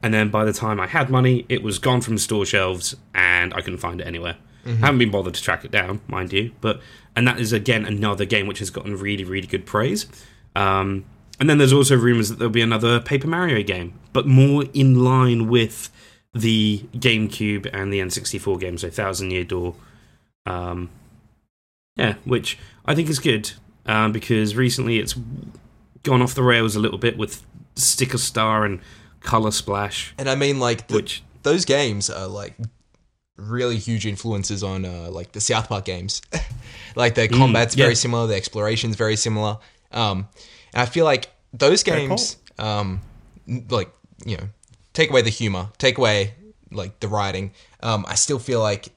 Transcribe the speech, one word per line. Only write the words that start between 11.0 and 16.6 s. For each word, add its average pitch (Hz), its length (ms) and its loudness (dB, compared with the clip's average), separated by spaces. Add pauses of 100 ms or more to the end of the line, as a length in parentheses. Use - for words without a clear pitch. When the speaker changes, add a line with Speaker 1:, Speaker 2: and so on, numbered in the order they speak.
Speaker 1:
and 143 100 4
then 147 100 6
there's 135 120 6
also 139 240 6
rumours 117 340 4
that 110 100 -8
there'll 113 120 0
be 117 100 4
another 117 380 4
Paper 139 280 -2
Mario 165 360 0
game, 90 300 -4 (180)
but 131 160 0
more 139 460 6
in 131 300 6
line 127 440 4
with 113 420 0 (440)
the 107 500 2 (120)